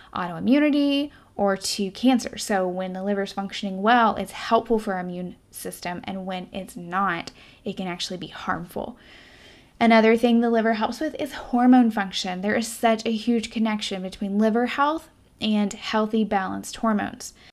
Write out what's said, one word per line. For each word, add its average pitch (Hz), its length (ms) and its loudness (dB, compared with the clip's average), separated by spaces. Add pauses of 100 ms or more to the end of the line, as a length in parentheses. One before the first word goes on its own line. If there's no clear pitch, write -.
(160)
autoimmunity 277 960 2 (240)
or 196 220 2
to 196 340 -4
cancer. - 460 2
So 190 280 -2
when 185 280 -4
the 185 100 -8
liver 196 200 0
is 190 100 -8
functioning 196 480 -6
well, 226 340 4
it's - 160 -6
helpful 226 480 0
for 208 140 -4
our 185 80 -6
immune 180 340 -8 (160)
system. 180 540 -10
And 190 200 -8
when 185 280 -8
it's 185 240 -12
not, 175 540 -2 (340)
it 190 100 -6
can 190 120 -6
actually 175 300 -6
be 170 100 -12
harmful. - 720 -8 (840)
Another 226 340 6
thing 233 240 4
the 233 100 2
liver 226 260 2
helps 226 260 -4
with 311 180 -4
is 285 140 -6
hormone 247 580 6
function. 190 480 -6
There 208 160 0
is 226 140 -2
such 226 360 0
a 233 60 0
huge 226 400 0
connection 214 500 -2
between 196 380 -4
liver 226 280 4
health 294 420 -2 (320)
and 208 320 0
healthy, 220 500 0
balanced 196 540 -4
hormones. 208 560 -2 (200)